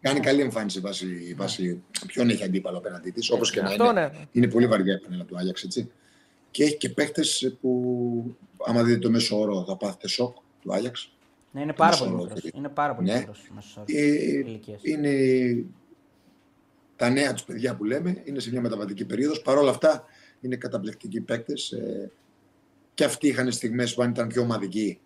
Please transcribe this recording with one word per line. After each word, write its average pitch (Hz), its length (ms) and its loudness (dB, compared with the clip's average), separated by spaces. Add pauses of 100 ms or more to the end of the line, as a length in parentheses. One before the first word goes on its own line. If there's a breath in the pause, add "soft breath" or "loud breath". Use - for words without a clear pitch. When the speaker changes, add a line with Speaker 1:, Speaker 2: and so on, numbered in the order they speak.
Speaker 1:
κάνει 139 180 2
καλή 135 220 4
εμφάνιση 107 380 -2
βάσει, 92 580 -8
βάσει 90 460 -4 (240)
ποιον 120 220 2
έχει 104 140 0
αντίπαλο 92 340 -2
απέναντί 90 340 -8
της, 113 200 -4
όπως 113 200 2
και 101 100 -2
να 95 60 0
Speaker 2:
Αυτό, 196 160 2
Speaker 1:
είναι. 240 180 6
Speaker 2:
ναι. 143 100 -2 (200)
Speaker 1:
Είναι 120 160 4
πολύ 117 200 6
βαριά 98 260 2
η 92 40 -2
πενέλα 90 260 -10
του 87 140 -12
Άγιαξ, 90 260 -4
έτσι. 117 280 -6 (600 soft breath)
Και - 120 2
έχει 151 140 2
και 131 120 -6
παίχτες 147 720 -2
που, 123 760 0 (300)
άμα 117 180 4
δείτε 117 160 6
το 104 100 2
μέσο 110 300 2
όρο, 104 280 0
θα 95 100 -4
πάθετε - 300 -6
σοκ - 300 -2 (240)
του - 120 -6
Άγιαξ. 120 360 -4 (420)
Speaker 3:
Ναι, 139 100 -10
είναι 151 100 -4
Speaker 1:
Το 147 60 -6
Speaker 3:
πάρα 165 120 8
Speaker 1:
μέσο 156 140 4
Speaker 3:
πολύ - 120 0
Speaker 1:
όρο, - 80 -2
Speaker 3:
μικρός. - 180 -8
Speaker 1:
δηλαδή. - 180 -10
Speaker 3:
Είναι 143 140 -6
πάρα 143 220 0
πολύ 95 160 0
Speaker 1:
Ναι. 117 60 2
Speaker 3:
μικρός 107 340 -8
ο - 20 -20
μέσος - 240 -18
όρος 104 160 -14
Speaker 1:
Ε, 147 440 2
Speaker 3:
ηλικίας. 110 460 -8
Speaker 1:
είναι 147 260 0 (1900)
τα 120 140 2
νέα 135 240 2
τους 107 100 -8
παιδιά 120 320 -4
που 104 80 -6
λέμε, 160 420 -2
είναι 139 140 -6
σε 113 120 -8
μια 123 100 -2
μεταβατική 107 440 -4
περίοδος. 143 360 -2
Παρ' 135 160 2
όλα 143 120 6
αυτά, 139 340 4 (380 soft breath)
είναι 127 140 -4
καταπληκτικοί 110 680 -6
παίκτες, 120 500 -4
ε, 104 400 -8 (840)
και - 100 2
αυτοί 147 240 2
είχαν 127 240 2
στιγμές 117 420 -2
που - 80 0
αν 120 80 4
ήταν 117 180 -2
πιο 117 140 0
ομαδικοί 104 640 -2